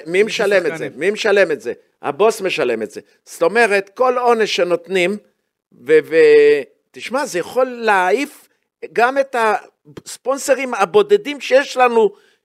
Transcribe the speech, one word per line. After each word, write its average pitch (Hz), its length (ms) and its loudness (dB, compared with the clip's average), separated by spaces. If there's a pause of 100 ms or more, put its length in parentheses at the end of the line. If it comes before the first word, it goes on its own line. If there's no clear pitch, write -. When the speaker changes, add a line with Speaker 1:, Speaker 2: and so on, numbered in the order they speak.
Speaker 1:
מי 160 60 -10
Speaker 2:
מי 185 120 2
Speaker 1:
משלם 202 420 0
את 143 120 -4
זה? - 80 -12
Speaker 2:
שחקנים. 139 100 -12
Speaker 1:
מי 160 160 -2
משלם 202 400 0
את 131 100 -6
זה? 117 120 -6 (280)
הבוס 202 400 -2
משלם 131 400 -4
את 107 100 -8
זה. - 100 -16 (240)
זאת - 180 -16
אומרת, 196 500 0
כל 254 240 0
עונש 233 380 0
שנותנים, 180 640 -2 (680)
ו-, 156 180 4
ו-, 143 100 -4 (760)
תשמע, 240 340 -6
זה 175 140 -6
יכול 247 280 -4
להעיף 226 800 -2 (460)
גם 240 240 0
את 269 180 -4 (680)
הספונסרים 254 680 -4
הבודדים 208 680 0
שיש 262 360 0
לנו, 233 340 2 (340)